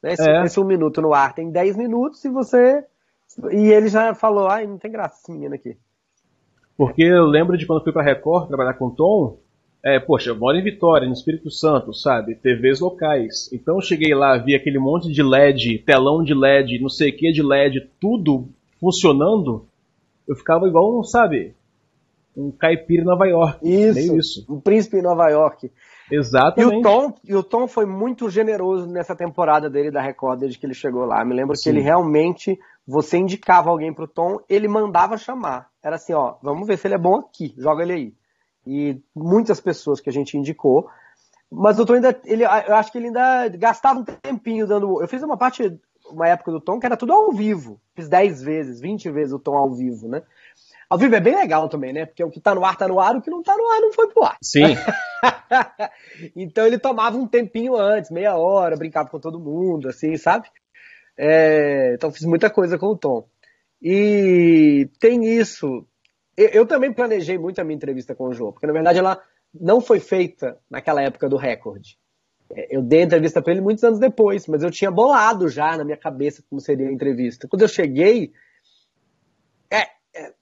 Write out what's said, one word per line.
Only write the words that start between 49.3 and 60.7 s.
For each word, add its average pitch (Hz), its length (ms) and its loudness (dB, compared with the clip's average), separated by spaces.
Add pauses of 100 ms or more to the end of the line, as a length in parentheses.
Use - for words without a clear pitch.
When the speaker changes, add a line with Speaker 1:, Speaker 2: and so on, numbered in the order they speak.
Speaker 1:
o 139 60 -8
Tom 143 160 -4
ao 139 160 0
vivo, 120 360 -8
né? 135 140 -8 (680)
Ao 180 80 0
vivo 233 180 2
é 208 40 4
bem 226 160 2
legal 160 340 0
também, 135 240 -8
né? 156 140 -8
Porque - 160 -8
o 160 80 -6
que 165 100 -18
tá 202 140 2
no 185 100 -2
ar, 185 100 0
tá 190 120 -4
no 185 120 0
ar, 202 160 2
o 247 60 -6
que - 80 -12
não 349 140 -8
tá 392 120 0
no 453 160 -2
ar, 440 80 2
não 440 140 0
foi 453 160 2
pro - 140 2
ar. - 200 -2
Speaker 2:
Sim. 147 320 4 (460)
Speaker 1:
<laughs> - 1120 -4
Então 190 300 -2
ele 233 140 4
tomava 233 380 -2
um 254 100 -4
tempinho 240 480 -2
antes, 208 360 0
meia 185 240 -2
hora, 175 420 0
brincava 156 320 -6
com 156 100 -14
todo 165 200 -12
mundo, 160 500 -6
assim, 156 280 -6
sabe? 196 300 0 (680)